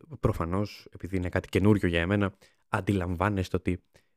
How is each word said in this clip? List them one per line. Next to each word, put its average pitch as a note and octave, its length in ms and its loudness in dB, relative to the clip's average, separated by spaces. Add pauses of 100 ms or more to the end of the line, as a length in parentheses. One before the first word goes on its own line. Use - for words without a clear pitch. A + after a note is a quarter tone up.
(200)
προφανώς, G2 720 -2
επειδή F#2 260 -8
είναι F2+ 120 -2
κάτι F#2 180 -2
καινούριο G2 400 4
για E2+ 140 0
εμένα, G2 320 0 (340)
αντιλαμβάνεστε F#2 880 -2
ότι F2+ 280 -4 (340)